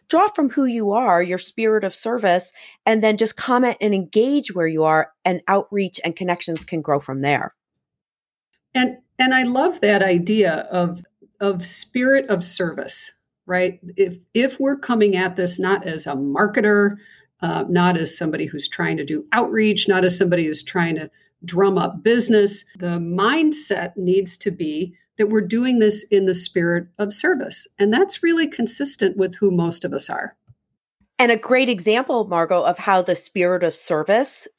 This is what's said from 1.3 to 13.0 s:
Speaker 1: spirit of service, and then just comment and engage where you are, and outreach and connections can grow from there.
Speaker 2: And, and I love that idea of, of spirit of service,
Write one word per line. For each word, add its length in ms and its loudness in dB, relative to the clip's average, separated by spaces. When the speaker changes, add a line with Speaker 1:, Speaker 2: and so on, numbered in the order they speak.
Speaker 1:
spirit 480 -2
of 100 -6
service, 560 0
and 160 2
then 140 2
just 220 -2
comment 420 0
and 140 0
engage 600 0
where 140 0
you 160 0
are, 280 2
and 240 0
outreach 560 -2
and 100 -4
connections 520 -6
can 160 -6
grow 180 -2
from 220 -8
there. 340 -2
Speaker 2:
And, 240 -2
and 160 2
I 100 2
love 360 0
that 240 4
idea 680 2
of, 300 -2
of 260 -2
spirit 640 0
of 140 0
service, 680 -2